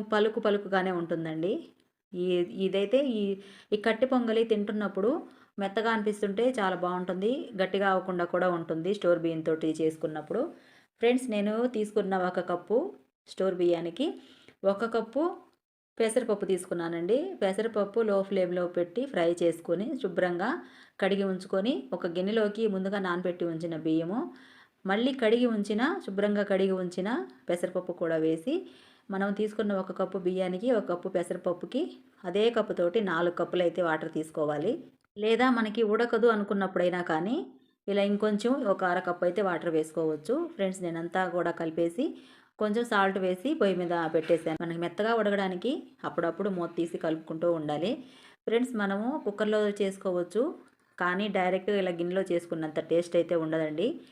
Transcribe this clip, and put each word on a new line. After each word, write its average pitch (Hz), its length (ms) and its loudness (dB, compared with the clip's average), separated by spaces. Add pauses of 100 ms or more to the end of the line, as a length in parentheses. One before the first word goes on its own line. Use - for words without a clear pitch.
పలుకు 214 380 2
పలుకుగానే 196 520 0
ఉంటుందండి. 165 580 -2 (600)
ఈ, 180 120 -4 (360)
ఇదైతే 196 380 2 (100)
ఈ, 220 120 0 (500)
ఈ 214 60 0
కట్టె 226 300 2
పొంగలి 233 380 2
తింటున్నప్పుడు 208 680 0 (480)
మెత్తగా 202 320 0
అనిపిస్తుంటే 208 600 0
చాలా 196 260 0
బాగుంటుంది, 180 540 -2 (240)
గట్టిగా 190 340 0
అవ్వకుండా 185 380 2
కూడా 180 240 2
ఉంటుంది 165 440 -2
స్టోర్ 175 280 2
బియ్యంతో 165 320 0 (180)
చేసుకున్నప్పుడు. 156 720 -2 (580)
ఫ్రెండ్స్, 254 300 2
నేను 208 240 0 (140)
తీసుకున్న 208 540 0
ఒక 180 240 -2
కప్పు 180 320 0 (500)
స్టోర్ 185 280 0
బియ్యానికి 170 520 0 (560)
ఒక 196 280 2
కప్పు 233 300 0 (760)
పెసరపప్పు 220 480 2
తీసుకున్నానండి. 175 720 0 (180)
పెసరపప్పు 214 680 0
లో 208 200 2
ఫ్లేమ్‌లో 180 460 0
పెట్టి 175 380 -2
ఫ్రై 180 280 2
చేసుకొని 170 520 0 (100)
శుభ్రంగా 180 540 0 (480)
కడిగి 196 260 2
ఉంచుకొని, 190 500 0 (180)
ఒక 180 160 -4
గిన్నెలోకి 208 600 0
ముందుగా 196 320 -2
నానబెట్టి 180 460 -2
ఉంచిన 165 320 -4
బియ్యము, 160 420 0 (640)
మళ్ళీ 214 280 2
కడిగి 240 340 4
ఉంచిన, 214 360 0 (180)
శుభ్రంగా 208 420 0
కడిగి 196 320 2
ఉంచిన 185 340 -4 (360)
పెసరపప్పు 180 480 -2
కూడా 165 260 0
వేసి, 160 340 0 (580)
మనం 196 220 0
తీసుకున్న 208 420 -2
ఒక 190 180 -2
కప్పు 185 260 -2
బియ్యానికి 185 520 -2
ఒక 131 160 2
కప్పు 175 220 -4
పెసరపప్పుకి 180 720 -2 (420)
అదే 185 260 2
కప్పుతోటి 208 520 0
నాలుగు 175 340 0
కప్పులు 180 280 0
అయితే 170 180 0
వాటర్ 160 300 0
తీసుకోవాలి. 156 600 -2 (440)
లేదా 220 340 2
మనకి 226 340 2
ఉడకదు 226 440 4
అనుకున్నప్పుడైనా 190 760 2
కానీ 175 340 0 (520)
ఇలా 202 160 2
ఇంకొంచెం 208 480 2 (140)
ఒక 196 180 2
అర 180 160 2
కప్పు 180 240 -2
అయితే 180 180 2
వాటర్ 175 320 0
వేసుకోవచ్చు. 156 640 0 (120)
ఫ్రెండ్స్, 190 340 -4
నేనంతా 170 460 -2
కూడా 170 240 0
కలిపేసి 170 540 -2 (520)
కొంచెం 220 280 0
సాల్ట్ 196 320 2
వేసి 185 360 0
పొయ్యి 196 220 2
మీద 175 180 -2 (160)
పెట్టేశాను. 160 500 2
మనకి 170 200 -6
మెత్తగా 190 340 0
ఉడకడానికి 202 580 0 (320)
అప్పుడప్పుడు 170 460 -2
మూత 170 240 -2
తీసి 170 240 -2
కలుపుకుంటూ 160 540 -2
ఉండాలి. 151 380 0 (520)
ఫ్రెండ్స్, 247 340 0
మనము 202 340 0 (100)
కుక్కర్లో 214 400 0 (140)
చేసుకోవచ్చు, 196 720 0 (540)
కానీ 180 320 0
డైరెక్ట్గా 185 480 0
ఇలా 185 160 0
గిన్నెలో 175 300 0
చేసుకున్నంత 170 640 -2
టేస్ట్ 170 300 2
అయితే 170 200 2
ఉండదండి. 160 520 0 (240)